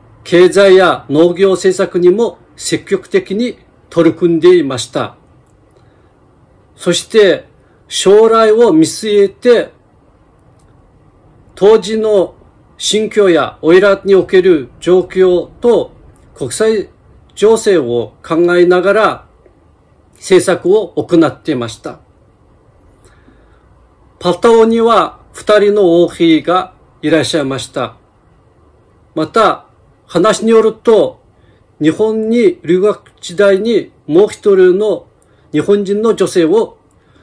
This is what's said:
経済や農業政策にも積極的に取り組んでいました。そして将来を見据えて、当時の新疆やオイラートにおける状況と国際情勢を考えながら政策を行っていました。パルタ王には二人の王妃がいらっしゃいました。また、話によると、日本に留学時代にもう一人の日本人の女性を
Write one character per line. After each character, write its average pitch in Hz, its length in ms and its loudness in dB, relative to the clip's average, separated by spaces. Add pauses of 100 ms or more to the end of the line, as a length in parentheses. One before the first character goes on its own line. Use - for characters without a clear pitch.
(240)
経 175 280 2
済 190 240 4
や 170 320 0
農 165 260 0
業 190 180 0
政 185 240 -2
策 185 220 -4
に 180 120 2
も 208 280 -2 (180)
積 - 280 -8
極 190 220 -6
的 190 280 -4
に 233 240 -6 (320)
取 165 200 0
り 156 60 -4
組 170 200 -2
ん 156 40 -4
で 180 160 4
い 160 80 0
ま 135 140 -8
し - 100 -12
た。 120 280 -8 (1600)
そ - 180 -4
し - 140 -6
て 196 400 2 (420)
将 214 400 2
来 220 240 2
を 226 200 2
見 - 140 2
据 208 380 -2
え 190 40 0
て、 220 440 -2 (1800)
当 214 240 4
時 214 200 -8
の 214 360 -2 (440)
新 214 300 -4
疆 202 220 0
や 127 320 -2
オ 156 100 2
イ 185 80 6
ラ 196 160 2
ー 196 60 -8
ト 190 60 -8
に 196 60 2
お 175 120 2
け 185 160 2
る 160 280 0 (100)
状 180 200 0
況 180 480 -2
と 220 440 -2 (420)
国 127 180 -12
際 220 360 -4 (460)
情 220 220 0
勢 202 220 0
を 120 440 -6
考 165 140 -6 (200)
え 175 100 2
な 180 160 2
が 196 100 0
ら 196 340 -2 (880)
政 - 300 0
策 175 220 -4
を 196 220 0
行 165 380 0
っ - 140 -8
て 156 120 -8
い - 20 -4
ま 120 140 -8
し - 100 -18
た。 - 220 -18 (2250)
パ 180 140 -2
ル 175 80 -6
タ 233 100 4
王 226 140 4
に 226 160 0
は 220 400 0 (120)
二 208 280 0
人 202 140 0
の 175 280 2
王 165 60 0
妃 165 320 0
が 180 320 -4 (300)
い 151 80 -4
ら 156 100 2
っ 131 40 -2
し - 120 -6
ゃ 151 60 -4
い - 20 -6
ま 135 140 -8
し - 100 -14
た。 120 280 -10 (1160)
ま 156 120 -6
た、 202 400 -2 (400)
話 208 380 -2
に 226 60 0
よ 220 120 4
る 214 100 0
と、 202 480 0 (580)
日 156 120 0
本 220 400 -2
に 226 340 0
留 175 160 0
学 - 400 -4
時 170 160 -16
代 196 240 2
に 214 320 -4 (140)
も 170 180 2
う 208 40 0
一 - 280 -2
人 185 220 2
の 208 280 -4 (460)
日 151 80 -4
本 202 240 0
人 180 160 -4
の 113 140 0
女 - 120 -2
性 165 200 0
を 202 320 -2 (440)